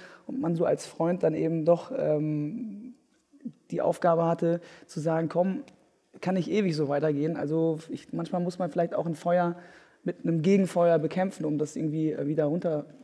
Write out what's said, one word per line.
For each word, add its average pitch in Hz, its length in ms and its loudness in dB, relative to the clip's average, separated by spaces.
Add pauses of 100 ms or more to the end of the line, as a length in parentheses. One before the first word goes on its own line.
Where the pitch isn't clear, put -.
(260)
und - 140 -6
man 165 140 0
so 165 120 2
als - 200 0
Freund 175 360 -2
dann 160 120 2
eben 160 300 0
doch... 170 320 2
Ähm, 151 960 -2 (800)
die 165 80 -2
Aufgabe 165 460 2
hatte, 170 340 2 (260)
zu - 140 -8
sagen, 160 280 0
„Komm, 180 360 0 (560)
kann 185 140 -2
nicht 185 160 -2
ewig 185 260 2
so 151 120 0
weitergehen.“ 147 480 0
Also 160 420 0 (100)
ich, - 240 -10
manchmal 170 300 -2
muss 180 160 -4
man 180 120 -2
vielleicht 170 240 0
auch 156 120 -2
ein 170 80 -2
Feuer 175 420 2 (480)
mit - 180 -6
einem 165 200 0
Gegenfeuer 175 560 4
bekämpfen, 170 480 -2
um 151 120 0
das 151 160 -4
irgendwie, 156 380 -2
äh, - 160 -4
wieder 156 160 2
runter 156 400 0 (200)